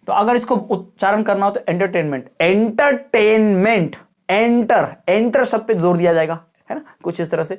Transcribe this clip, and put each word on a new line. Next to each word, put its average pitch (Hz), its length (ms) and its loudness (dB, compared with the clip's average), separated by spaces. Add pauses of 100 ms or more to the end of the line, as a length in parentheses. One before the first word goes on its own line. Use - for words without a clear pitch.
तो 190 60 -6
अगर 208 240 2
इसको 233 180 -2
उच्चारण 202 680 -2
करना 202 240 0
हो 202 60 0
तो 208 160 -6
एंटरटेनमेंट, 170 600 -2 (120)
एंटरटेनमेंट, 214 1600 2 (340)
एंटर, 226 560 2 (220)
एंटर 226 360 2
शब्द 226 220 -2
पे 226 80 0
जोर 175 220 2
दिया 170 180 2
जाएगा, 160 260 0 (300)
है 220 60 -6
ना, 302 80 -10 (180)
कुछ 175 180 -8
इस 165 100 -4
तरह 165 140 -2
से। 156 140 -8